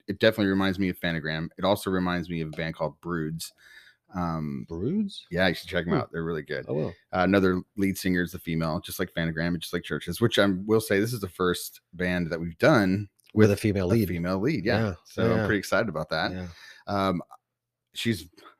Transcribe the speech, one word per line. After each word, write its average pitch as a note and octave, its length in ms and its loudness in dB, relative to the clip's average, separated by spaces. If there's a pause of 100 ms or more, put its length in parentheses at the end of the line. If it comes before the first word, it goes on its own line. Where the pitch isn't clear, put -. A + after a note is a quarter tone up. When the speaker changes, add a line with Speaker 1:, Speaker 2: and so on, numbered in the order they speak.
Speaker 1:
it G2 100 -4
definitely A2 280 4
reminds F#2+ 320 2
me G2 100 2
of F2+ 100 -4
Phantogram. D#2+ 500 -4 (100)
It F#2 60 -2
also - 260 2
reminds F2+ 400 0
me E2+ 100 -2
of D#2+ 80 -4
a D2+ 80 -10
band E2 180 -6
called D#2 280 -6
Broods. E2 500 -4 (600)
Um, D#2+ 540 -4
Speaker 2:
Broods? D#3+ 600 -4
Speaker 1:
yeah, F2+ 180 2
you E2 60 2
should - 140 -14
check F2 180 -2
'em E2 60 0
Speaker 2:
Hmm. D#2 60 4
Speaker 1:
out. - 140 -4
They're E2 120 -4
really D#2+ 180 -4
good. C2+ 260 -8
Speaker 2:
I - 40 -4
will. D2+ 160 -2 (240)
Speaker 1:
Uh, F#2 120 -2
another F#2 360 4 (160)
lead G2 220 0
singer F2+ 240 0
is E2+ 100 -4
the F2 60 -8
female, E2 420 -2
just - 180 -10
like F#2 140 -4
Phantogram E2 360 -2
and E2+ 120 -2
just - 120 -12
like F2 100 -2
Churches, E2+ 380 -6
which A#2 180 2
I G2+ 80 8
will G#2 340 2
say G2+ 200 2
this A2+ 120 0
is A2+ 80 -6
the F#2+ 80 -4
first - 520 -2 (120)
band F2+ 380 -2
that E2 100 -4
we've E2+ 180 -8
done G#2 500 4 (260)
Speaker 2:
With G#2+ 160 8
Speaker 1:
with G2+ 80 2
Speaker 2:
a - 20 -10
female G2 260 0
Speaker 1:
a - 60 0
Speaker 2:
lead. A2+ 160 4
Speaker 1:
female F2+ 300 -2
lead, A#2 260 -2
yeah. G#2+ 200 2
Speaker 2:
Yeah. F#2+ 100 -2 (100)
Speaker 1:
So - 200 -4
I'm A2+ 140 4
Speaker 2:
Yeah. A2 80 0
Speaker 1:
pretty G#2 120 2
excited G2+ 320 0
about D#2 200 -4
that. E2+ 220 -2
Speaker 2:
Yeah. F#2 140 -8 (400)
Speaker 1:
Um, G2 360 0 (680)
she's A2 360 -2 (320)